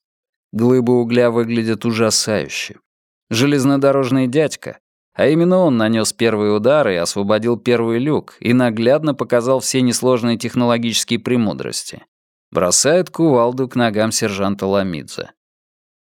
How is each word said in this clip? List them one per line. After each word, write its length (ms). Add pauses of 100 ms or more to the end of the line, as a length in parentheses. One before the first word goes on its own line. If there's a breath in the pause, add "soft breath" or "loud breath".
(520)
Глыбы 500
угля 300
выглядят 540
ужасающе. 960 (500)
Железнодорожный 960
дядька, 520 (340)
а 140
именно 300
он 200
нанёс 360
первый 420
удар 340
и 60
освободил 640
первый 420
люк, 400
и 140
наглядно 640
показал 460
все 200
несложные 560
технологические 840
премудрости. 840 (460)
Бросает 580
кувалду 580
к 80
ногам 360
сержанта 560
Ламидзе. 640 (760)